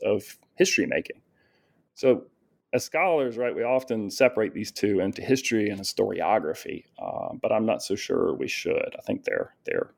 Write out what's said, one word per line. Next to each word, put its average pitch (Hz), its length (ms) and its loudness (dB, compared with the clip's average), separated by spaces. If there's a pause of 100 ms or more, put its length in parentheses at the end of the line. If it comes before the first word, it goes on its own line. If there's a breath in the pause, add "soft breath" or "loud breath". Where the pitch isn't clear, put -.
of 104 320 0 (180)
history 180 300 4
making. - 360 -4 (760)
So 123 300 2 (460)
as 127 120 0
scholars, 156 520 0
right, 120 200 -2
we 113 80 -2
often 117 460 0
separate 110 440 4
these 107 180 -6
two 101 280 2
into 92 220 -2
history 113 480 2
and 98 100 -6
historiography, 90 1080 -2 (120)
uh, - 440 -8
but 110 100 0
I'm 110 140 2
not - 180 0
so 98 120 -2
sure 87 400 0
we 67 120 -4
should. - 500 -2
I - 40 -14
think - 240 -4
they're, - 300 -4 (100)
they're - 320 -4